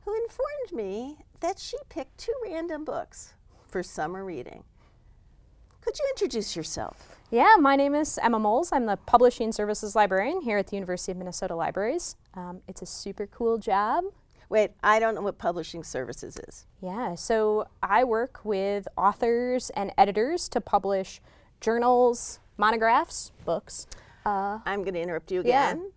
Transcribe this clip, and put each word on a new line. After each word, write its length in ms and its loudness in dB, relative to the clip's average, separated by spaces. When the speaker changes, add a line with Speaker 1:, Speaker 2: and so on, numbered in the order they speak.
Speaker 1:
who 100 -4
informed 580 -6
me 460 -6
that 180 -2
she 180 -10
picked 300 -12
two 160 -4
random 400 -6
books 500 -10
for 160 -4
summer 420 -6
reading. 400 -12
Could 180 -6
you 120 -2
introduce 460 -4
yourself? 600 -8
Speaker 2:
Yeah, 280 8
my 180 6
name 180 2
is 280 0
Emma 160 2
Moles. 340 2
I'm 140 2
the 100 0
Publishing 560 4
Services 440 -4
Librarian 440 2
here 180 -2
at 100 -2
the 80 -8
University 360 -4
of 60 -6
Minnesota 360 -6
Libraries. 600 -2
Um, 340 -12
it's 120 -14
a 60 -10
super 400 -8
cool 320 0
job. 460 0
Speaker 1:
Wait, 200 4
I 140 6
don't 160 2
know 80 -4
what 160 -4
Publishing 440 -4
Services 540 -8
is. 180 -20
Speaker 2:
Yeah, 360 -6
so 500 2
I 220 6
work 400 -2
with 420 -2
authors 720 2
and 280 -4
editors 520 2
to 100 0
publish 600 -2
journals, 800 2
monographs, 760 2
books. 420 -4
Uh, 400 -2
Speaker 1:
I'm 200 -4
gonna 160 -4
interrupt 320 -6
you 120 0
Speaker 2:
Yeah. 260 4
Speaker 1:
again. 260 -8